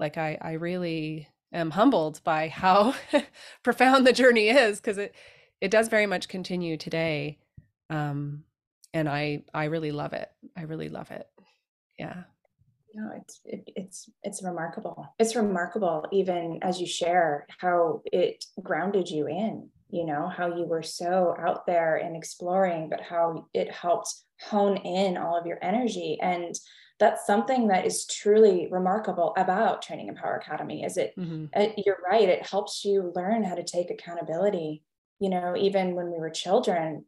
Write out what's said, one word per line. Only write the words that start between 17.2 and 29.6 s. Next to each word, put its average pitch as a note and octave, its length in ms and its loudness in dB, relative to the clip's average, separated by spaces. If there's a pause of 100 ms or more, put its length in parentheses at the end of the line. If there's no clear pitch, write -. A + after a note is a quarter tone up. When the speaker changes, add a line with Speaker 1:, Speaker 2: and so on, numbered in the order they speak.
Speaker 2:
how E3+ 480 2
it - 380 0 (180)
grounded F#3 480 0
you D3+ 160 -2
in, F3+ 420 -6 (220)
you E3+ 160 -4
know, D#3 220 -2
how F3 280 -4
you E3+ 80 -4
were D#3+ 180 -2
so F3 560 0
out E3+ 280 -2
there E3 300 2
and E3 200 -4
exploring, F3 720 0
but - 120 -4
how E3 520 -2
it F#3+ 200 -2
helped - 420 -2 (260)
hone G3+ 380 2
in F#3+ 380 0
all E3+ 200 -2
of E3+ 100 -2
your - 140 -6
energy. F#3 640 -2
And F3 320 -2 (460)
that's - 260 4
something A3+ 420 2
that F#3 160 4
is F3+ 220 -2
truly G#3 640 6
remarkable F#3 680 0
about F#3 460 2